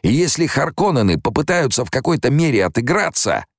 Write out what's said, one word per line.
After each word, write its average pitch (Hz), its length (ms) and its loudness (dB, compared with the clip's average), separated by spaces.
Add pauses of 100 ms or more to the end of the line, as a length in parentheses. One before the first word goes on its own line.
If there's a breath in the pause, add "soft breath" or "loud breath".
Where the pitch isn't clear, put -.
И 98 100 0
если 165 340 0
Харконнены 143 720 0
попытаются 147 680 -2
в - 60 -8
какой-то 131 400 0
мере 143 340 2
отыграться 117 800 -2 (120)